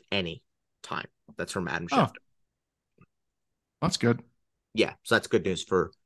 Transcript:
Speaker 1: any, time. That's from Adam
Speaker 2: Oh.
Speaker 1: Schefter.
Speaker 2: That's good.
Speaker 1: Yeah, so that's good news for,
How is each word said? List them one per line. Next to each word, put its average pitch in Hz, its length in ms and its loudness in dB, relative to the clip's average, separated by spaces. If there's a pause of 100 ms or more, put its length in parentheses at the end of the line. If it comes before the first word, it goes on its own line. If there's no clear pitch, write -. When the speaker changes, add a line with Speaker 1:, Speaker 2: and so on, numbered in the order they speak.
(100)
Speaker 1:
any, 90 320 -4 (400)
time. - 240 -8 (300)
That's 87 160 -8
from 92 160 -4
Adam 85 240 -6
Speaker 2:
Oh. 277 40 2
Speaker 1:
Schefter. 160 180 4 (1700)
Speaker 2:
That's 123 140 -2
good. 120 260 2 (520)
Speaker 1:
Yeah, 110 180 2 (100)
so - 120 2
that's 110 120 2
good 98 180 2
news 92 200 -4
for, 90 260 0 (160)